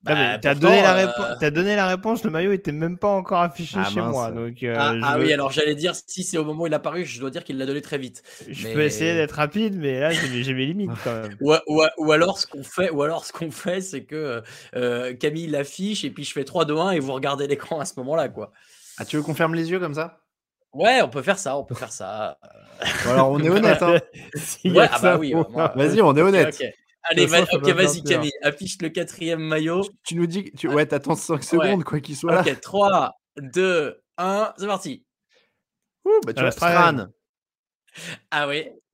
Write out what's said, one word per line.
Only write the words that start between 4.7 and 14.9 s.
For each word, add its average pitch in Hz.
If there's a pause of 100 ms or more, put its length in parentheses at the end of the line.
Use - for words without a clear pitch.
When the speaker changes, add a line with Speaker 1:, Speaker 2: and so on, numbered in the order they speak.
Speaker 2:
Ah, 139
Speaker 1:
je 117
Speaker 2:
ah 143
Speaker 1:
veux 156
Speaker 2:
oui, 156
alors 139
j'allais 151
dire, 170
si -
c'est 180
au 156
moment 156
où 170
il 151
est -
apparu, 160
je 117
dois 135
dire 165
qu'il 135
l'a 131
donné 139
très 147
vite. 127 (280)
Speaker 1:
Je 110
Speaker 2:
Mais 113
Speaker 1:
peux 151
essayer 160
d'être 151
rapide, 196
mais 135
là, 156
j'ai, 127
j'ai 135
mes 131
limites 180 (120)
quand 120
même. 104
Speaker 2:
<laughs> -
Ou, 143 (140)
ou, 156 (140)
ou 156
alors, 170
ce -
qu'on 139
fait, 180
ou 147
alors, 156
ce -
qu'on 165
fait, 180
c'est 139
que, 143 (340)
euh, 123